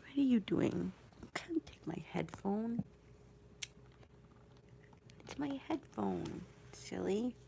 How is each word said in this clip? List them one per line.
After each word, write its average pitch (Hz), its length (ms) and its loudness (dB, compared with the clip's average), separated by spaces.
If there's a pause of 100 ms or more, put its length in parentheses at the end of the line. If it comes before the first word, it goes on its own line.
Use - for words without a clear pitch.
What - 180 -6
are - 80 2
you 247 140 8
doing? - 520 4 (300)
You - 120 -14
can't - 320 -2
take - 200 -14
my - 160 -4 (100)
headphone. 220 680 0 (2500)
It's - 180 -12
my 277 300 -2
headphone, - 760 -2 (300)
silly. 208 640 -2 (120)